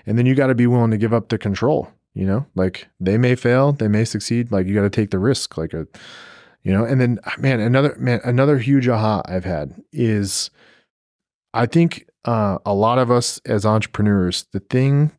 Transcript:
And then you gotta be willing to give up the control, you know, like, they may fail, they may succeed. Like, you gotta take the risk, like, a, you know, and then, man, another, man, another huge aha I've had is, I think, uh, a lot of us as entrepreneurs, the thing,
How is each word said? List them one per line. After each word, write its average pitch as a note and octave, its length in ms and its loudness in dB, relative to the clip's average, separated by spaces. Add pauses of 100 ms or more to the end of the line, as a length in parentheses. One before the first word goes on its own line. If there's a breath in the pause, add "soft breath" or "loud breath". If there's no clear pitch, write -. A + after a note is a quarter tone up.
And A2 140 -2
then A#2+ 80 2
you C3 80 4
gotta C3 200 2
be A#2+ 120 2
willing A#2+ 240 2
to A2 80 0
give A2 160 0
up A2 160 -2
the A2 80 0
control, A#2 500 -2 (240)
you F#2+ 140 -6
know, G2+ 180 -2 (100)
like, F#2 340 -4 (120)
they G2 160 0
may B2 200 2
fail, C3 360 2
they A2+ 160 -2
may G#2+ 160 2
succeed. A#2 480 -4
Like, F#2 140 0
you G2 80 -2
gotta G2+ 160 2
take G#2+ 220 -2
the F#2+ 60 0
risk, B2 380 -2
like, E2 160 -6
a, E2 140 -8 (760 loud breath)
you F#2+ 120 0
know, A2 100 2
and C3 160 0
then, A#2+ 200 0 (180)
man, C3 220 0
another, C3+ 380 2
man, B2 240 0
another C3 360 2
huge B2+ 280 2
aha G#2+ 380 0
I've F#3 220 -6
had G2 360 -6 (120)
is, G#2+ 560 -2 (1040 soft breath)
I A#2 100 0
think, E3+ 420 0 (180)
uh, G#2+ 400 0
a G#2 80 -2
lot A2+ 280 2
of A#2+ 100 2
us A#2+ 360 0
as G#2+ 200 0
entrepreneurs, G#2 840 0
the G2 80 -6
thing, C#3 580 2